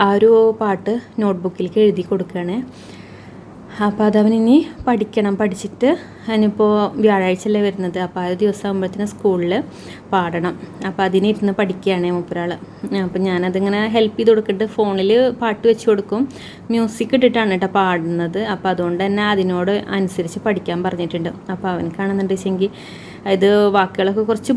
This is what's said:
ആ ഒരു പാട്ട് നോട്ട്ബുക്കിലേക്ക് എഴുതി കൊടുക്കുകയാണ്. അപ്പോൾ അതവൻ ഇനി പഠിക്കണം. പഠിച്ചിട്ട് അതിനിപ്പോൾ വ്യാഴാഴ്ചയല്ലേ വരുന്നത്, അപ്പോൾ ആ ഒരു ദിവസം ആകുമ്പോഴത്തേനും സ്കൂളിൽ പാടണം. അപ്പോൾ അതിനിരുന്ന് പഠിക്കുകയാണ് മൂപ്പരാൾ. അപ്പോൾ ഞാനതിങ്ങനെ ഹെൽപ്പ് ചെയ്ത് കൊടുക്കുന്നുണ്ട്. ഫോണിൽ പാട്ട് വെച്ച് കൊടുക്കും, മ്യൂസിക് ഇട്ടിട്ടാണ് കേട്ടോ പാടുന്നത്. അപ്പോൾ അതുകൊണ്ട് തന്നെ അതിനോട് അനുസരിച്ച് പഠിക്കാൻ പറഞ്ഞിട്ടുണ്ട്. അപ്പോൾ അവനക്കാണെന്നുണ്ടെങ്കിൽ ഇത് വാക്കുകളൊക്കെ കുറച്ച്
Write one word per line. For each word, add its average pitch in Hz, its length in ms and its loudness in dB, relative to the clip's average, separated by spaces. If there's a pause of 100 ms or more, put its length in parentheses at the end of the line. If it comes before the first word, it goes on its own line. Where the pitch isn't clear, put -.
ആ - 20 4 (120)
ഒരു 220 100 8 (320)
പാട്ട് 202 320 0 (300)
നോട്ട്ബുക്കിലേക്ക് 185 640 0
എഴുതി 180 260 2
കൊടുക്കുകയാണ്. 180 440 -4 (1300)
അപ്പോൾ 208 220 0
അതവൻ 214 280 4
ഇനി 226 180 6 (320)
പഠിക്കണം. 214 540 0
പഠിച്ചിട്ട് 208 480 -2 (400)
അതിനിപ്പോൾ 214 420 2 (320)
വ്യാഴാഴ്ചയല്ലേ 196 640 2
വരുന്നത്, 185 400 -4
അപ്പോൾ 180 160 -8
ആ 180 80 -4
ഒരു 185 100 -2
ദിവസം 202 280 0
ആകുമ്പോഴത്തേനും 196 440 -4
സ്കൂളിൽ 180 400 0 (600)
പാടണം. 175 420 0 (340)
അപ്പോൾ 190 180 -4
അതിനിരുന്ന് 202 540 2
പഠിക്കുകയാണ് 185 560 0
മൂപ്പരാൾ. 175 340 -4 (540)
അപ്പോൾ 180 240 -4
ഞാനതിങ്ങനെ 185 520 0 (140)
ഹെൽപ്പ് 220 240 2
ചെയ്ത് 226 140 4
കൊടുക്കുന്നുണ്ട്. 214 440 0
ഫോണിൽ 196 340 2 (320)
പാട്ട് 214 280 -2
വെച്ച് 226 200 0
കൊടുക്കും, 202 320 0 (520)
മ്യൂസിക് 226 440 0
ഇട്ടിട്ടാണ് 226 360 4
കേട്ടോ 190 240 0
പാടുന്നത്. 170 600 0 (140)
അപ്പോൾ 185 200 -4
അതുകൊണ്ട് 175 320 -2
തന്നെ 202 260 0
അതിനോട് 185 420 0 (240)
അനുസരിച്ച് 180 480 -4
പഠിക്കാൻ 185 400 -2
പറഞ്ഞിട്ടുണ്ട്. 170 460 -4 (220)
അപ്പോൾ 185 200 -6
അവനക്കാണെന്നുണ്ടെങ്കിൽ 190 960 -2 (680)
ഇത് 196 120 4 (280)
വാക്കുകളൊക്കെ 196 520 0
കുറച്ച് 220 260 0